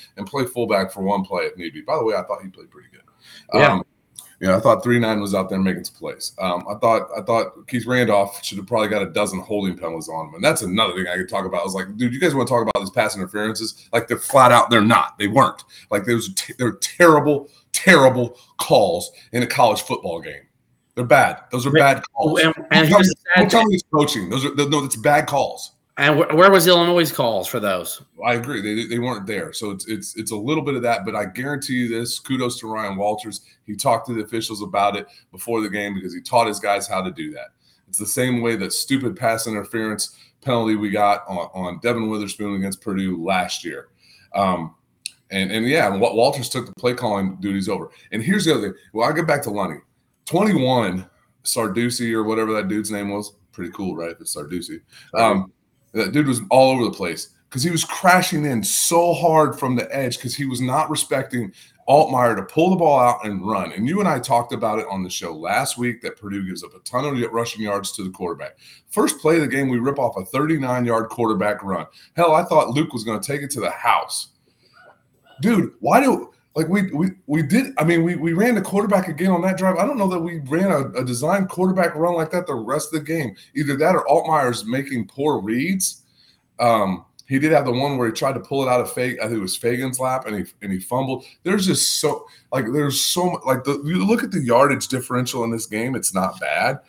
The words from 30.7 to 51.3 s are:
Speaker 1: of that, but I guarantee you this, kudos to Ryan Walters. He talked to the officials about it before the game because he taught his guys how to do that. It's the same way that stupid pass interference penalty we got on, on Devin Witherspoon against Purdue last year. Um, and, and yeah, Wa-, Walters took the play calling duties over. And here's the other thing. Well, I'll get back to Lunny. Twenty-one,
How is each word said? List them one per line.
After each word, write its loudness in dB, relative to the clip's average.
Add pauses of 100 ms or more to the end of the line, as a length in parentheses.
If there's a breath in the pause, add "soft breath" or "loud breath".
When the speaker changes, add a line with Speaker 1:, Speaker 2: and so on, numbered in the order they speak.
Speaker 1:
of -2
that, 0
but -6
I -4
guarantee -6
you 0
this, -6
kudos -4
to -14
Ryan -6
Walters. -4 (240 soft breath)
He -10
talked 0
to -6
the -4
officials -6
about 0
it -8 (240 soft breath)
before -6
the -4
game -6
because -8
he -12
taught 2
his -4
guys 0
how -2
to -6
do -10
that. -14 (380)
It's -8
the -6
same 0
way 0
that -6
stupid -2
pass -2
interference -6 (260 soft breath)
penalty 0
we -2
got 2
on, -6
on -8
Devin 0
Witherspoon -6
against -4
Purdue -4
last -2
year. -12 (460 soft breath)
Um, 0 (560)
and, -2
and 0
yeah, 4
Wa-, 2
Walters 2
took -6
the -20
play -2
calling -2
duties -4
over. -6 (200 soft breath)
And -4
here's 2
the 4
other 0
thing. -6 (180 soft breath)
Well, 0
I'll -2
get -2
back 0
to -4
Lunny. -4 (480)
Twenty-one, 2 (320)